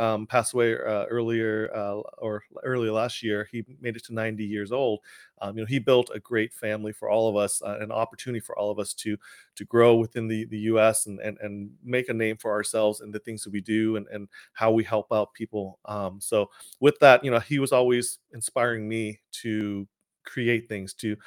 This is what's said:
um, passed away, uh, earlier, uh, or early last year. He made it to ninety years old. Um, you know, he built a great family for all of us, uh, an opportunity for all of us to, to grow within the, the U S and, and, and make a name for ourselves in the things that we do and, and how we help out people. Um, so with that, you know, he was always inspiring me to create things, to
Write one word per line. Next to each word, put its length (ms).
um, 260
passed 260
away, 220
uh, 300
earlier, 680
uh, 280
or 240
early 260
last 320
year. 300
He 120
made 140
it 120
to 80
ninety 300
years 280
old. 260
Um, 160
you 60
know, 60
he 100
built 340
a 60
great 340
family 400
for 160
all 200
of 80
us, 260
uh, 160
an 140
opportunity 480
for 180
all 140
of 80
us 140
to, 220
to 120
grow 280
within 320
the, 200
the 120
U 220
S 260
and, 140
and, 200
and 300
make 240
a 60
name 220
for 140
ourselves 500
in 120
the 80
things 240
that 80
we 80
do 340
and, 140
and 180
how 180
we 100
help 300
out 220
people. 500
Um, 360
so 300
with 180
that, 260
you 60
know, 80
he 220
was 100
always 480
inspiring 540
me 320
to 440
create 440
things, 240
to 240